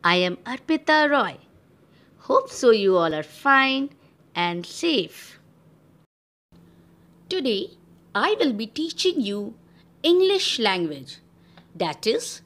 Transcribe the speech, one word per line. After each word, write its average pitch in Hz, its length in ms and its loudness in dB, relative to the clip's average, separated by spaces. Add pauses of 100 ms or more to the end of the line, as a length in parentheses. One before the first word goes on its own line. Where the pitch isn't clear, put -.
I 175 100 4
am 180 300 0
Arpita 302 680 0
Roy. 233 240 0 (800)
Hope 523 320 0
so - 220 2
you 196 240 4
all 165 180 2
are 151 100 -6
fine 269 680 0 (440)
and 175 320 -2
safe. - 720 -6 (1900)
Today, 262 440 -4 (440)
I 320 240 2
will 285 140 0
be 214 140 -6
teaching 330 520 -4
you 208 360 -6 (460)
English 370 580 2
language, 170 580 -2 (580)
that 160 320 -4
is - 380 -4